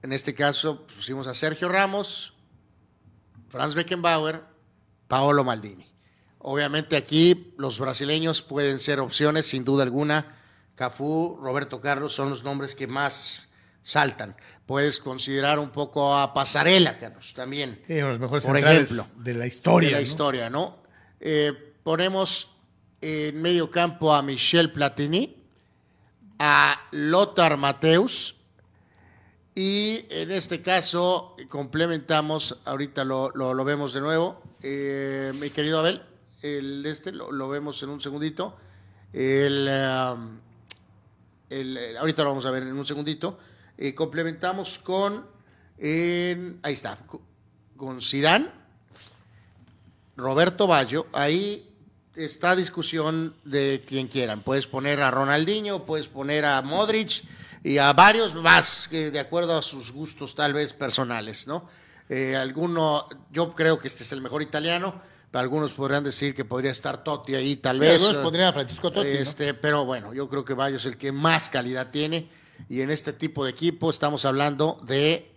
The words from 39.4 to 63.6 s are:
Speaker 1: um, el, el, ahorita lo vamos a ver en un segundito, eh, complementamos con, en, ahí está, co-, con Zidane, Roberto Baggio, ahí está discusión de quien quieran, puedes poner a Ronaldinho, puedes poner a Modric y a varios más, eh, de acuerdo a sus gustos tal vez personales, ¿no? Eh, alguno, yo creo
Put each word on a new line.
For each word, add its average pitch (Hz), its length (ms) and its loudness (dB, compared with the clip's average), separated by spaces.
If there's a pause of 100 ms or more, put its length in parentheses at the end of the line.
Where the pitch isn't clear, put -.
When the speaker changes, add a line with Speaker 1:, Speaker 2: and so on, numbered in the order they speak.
Speaker 1:
um, 131 720 -2 (1120)
el, 131 260 -6
el, 117 200 -10
ahorita 156 260 0
lo 143 80 2
vamos 135 160 -4
a 135 60 -2
ver 131 100 -2
en 131 100 -8
un 135 140 -6
segundito, 151 520 -6 (380)
eh, 135 180 -6
complementamos 165 840 -4
con, 202 480 -2 (500)
en, 175 840 -2
ahí 147 120 -4
está, - 220 -10 (100)
co-, - 160 -18 (540)
con 131 240 -10
Zidane, 156 480 4 (1700)
Roberto 170 500 2
Baggio, 147 460 2
ahí 175 560 -2 (460)
está 160 420 0
discusión 160 760 -2 (100)
de 139 420 0
quien 135 220 -4
quieran, 113 320 -4
puedes 131 260 0
poner 143 360 -2
a 135 80 4
Ronaldinho, 160 680 2
puedes 156 280 -6
poner 143 360 -2
a 139 160 4
Modric 202 640 -2 (400)
y 139 140 2
a 139 140 6
varios 202 420 8
más, 165 560 4
eh, 156 200 -2
de 143 100 -2
acuerdo 170 360 0
a 151 60 0
sus 120 300 -10
gustos 143 420 -12
tal 147 180 2
vez 147 200 -2
personales, 117 760 -4
¿no? 170 220 -8 (400)
Eh, 131 280 -2
alguno, 151 720 0 (240)
yo 165 240 -2
creo 160 240 4